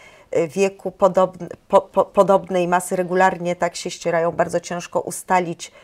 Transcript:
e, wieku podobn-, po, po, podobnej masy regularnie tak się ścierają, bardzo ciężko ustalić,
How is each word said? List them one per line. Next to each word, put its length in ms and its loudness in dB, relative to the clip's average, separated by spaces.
e, 160 0
wieku 440 -2
podobn-, 560 0
po, 140 4
po, 240 0
podobnej 640 2
masy 280 0
regularnie 600 0
tak 200 -2
się 160 -10
ścierają, 400 -2
bardzo 280 -2
ciężko 420 -6
ustalić, 680 -4